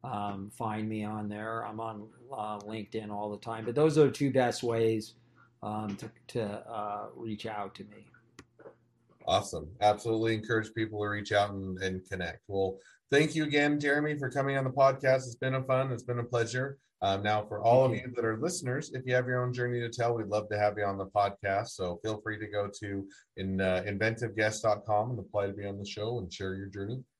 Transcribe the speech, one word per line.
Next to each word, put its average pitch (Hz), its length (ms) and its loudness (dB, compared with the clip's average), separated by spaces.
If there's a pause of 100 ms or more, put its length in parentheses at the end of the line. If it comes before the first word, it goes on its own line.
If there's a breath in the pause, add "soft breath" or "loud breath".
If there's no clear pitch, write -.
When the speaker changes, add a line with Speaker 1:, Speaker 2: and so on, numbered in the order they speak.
Speaker 1:
um, 101 460 -6
find 107 360 -4
me 107 180 -4
on 107 220 -4
there. 110 380 -6
I'm 110 160 -8
on, 110 260 -8 (240)
uh, 107 280 -4
LinkedIn 107 520 -8
all 104 200 -4
the 104 80 -6
time, 113 260 -8
but 120 100 -4
those 151 220 6
are 156 80 10
the 127 80 6
two 139 180 0
best 123 320 2
ways, 113 520 2 (480 soft breath)
um, 107 340 -4
to, 110 140 -12 (180)
to, 107 420 -4
uh, 104 360 -6 (100)
reach 113 300 -6
out 104 300 -6
to 101 80 -12
me. 104 220 -20 (1200)
Speaker 2:
Awesome. 80 540 0
Absolutely 110 540 4
encourage 107 400 -2
people 107 260 -4
to 104 80 -2
reach 104 240 -4
out 101 200 4
and, 95 260 -6
and 92 320 -4
connect. 87 360 -6
Well, 95 320 0 (320 loud breath)
thank 151 240 4
you 156 100 2
again, 147 360 4
Jeremy, 147 380 2
for 135 120 -4
coming 139 280 0
on 135 60 0
the 127 60 0
podcast. 131 540 4
It's 117 100 -8
been 131 200 -2
a 131 100 -2
fun, 131 280 2
it's 113 100 -6
been 123 160 -4
a 117 60 -2
pleasure. 127 520 -2 (260 soft breath)
Um, 98 200 2
now, 104 220 2
for 104 160 -6
all 123 280 8
Speaker 1:
Thank 107 100 0
Speaker 2:
of - 40 -6
Speaker 1:
you. 123 60 -8
Speaker 2:
you 123 60 -10
that 117 100 0
are 110 140 0
listeners, 143 560 -4
if 127 100 -6
you 127 100 2
have 127 120 4
your 127 180 2
own 123 80 -2
journey 123 280 0
to 117 100 -4
tell, 120 240 2
we'd 107 140 -4
love 104 200 0
to 104 100 -2
have 104 200 2
you 104 60 0
on 98 120 0
the 98 80 -4
podcast. 101 640 0
So 90 320 -4
feel 107 200 -2
free 107 160 -4
to 107 80 -6
go 101 240 -2 (100)
to 101 260 -4 (300 loud breath)
in-, 95 240 -2
uh, 92 240 2
inventive 107 500 0
guest 107 280 0
dot 107 240 2
com 110 240 2
and 120 80 -4
apply 101 300 0
to 98 40 -4
be 101 140 -8
on 98 100 -6
the 101 80 -8
show 110 340 -4
and 90 140 -8
share 95 220 -6
your 98 140 -8
journey. 101 360 -6 (160)